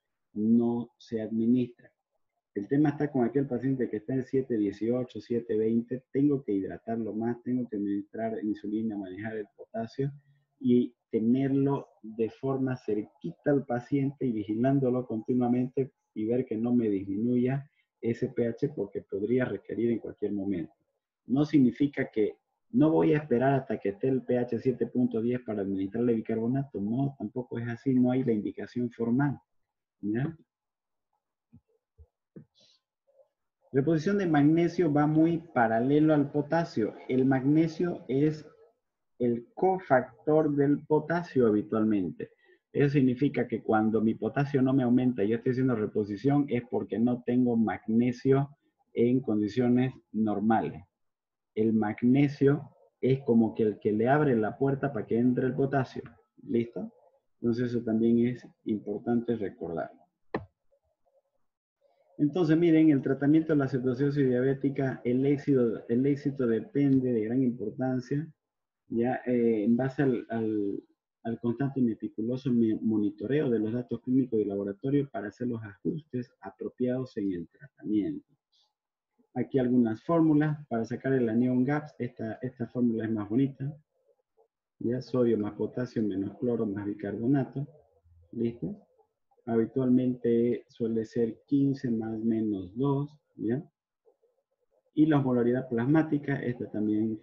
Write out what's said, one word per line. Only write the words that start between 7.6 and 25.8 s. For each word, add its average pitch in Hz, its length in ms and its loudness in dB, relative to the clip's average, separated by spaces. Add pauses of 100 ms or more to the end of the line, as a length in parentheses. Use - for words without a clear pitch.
que 107 80 -8
administrar 101 640 -6
insulina, 107 540 -4
manejar 101 400 -10
el 104 100 -8 (100)
potasio 127 540 -8 (500)
y 123 340 2 (160)
tenerlo 135 800 0 (140)
de 110 280 -4
forma 131 460 -2
cerquita - 760 -4
al 143 160 2
paciente 135 580 -2
y 123 80 0
vigilándolo 123 720 0
continuamente 123 880 0 (220)
y 110 120 -4
ver 123 200 0
que 107 100 -6
no 120 180 0
me 113 140 2
disminuya 120 800 -2 (320)
ese 113 280 -2
P 120 180 -2
H 117 240 -2
porque 101 320 -6
podría 113 420 -2
requerir 110 460 -4
en 113 80 0
cualquier - 340 -8
momento. 95 400 -4 (540)
No 135 180 2
significa 139 640 2
que 104 260 0 (340)
no 143 200 4
voy 165 240 4
a 147 40 2
esperar 135 360 2
hasta 123 240 -2
que 98 120 -4
esté 101 180 -4
el 131 140 0
P 123 160 0
H 117 220 -4
siete 120 260 -2
punto 120 340 0
diez 123 200 -2
para 104 220 -4
administrarle 98 520 -2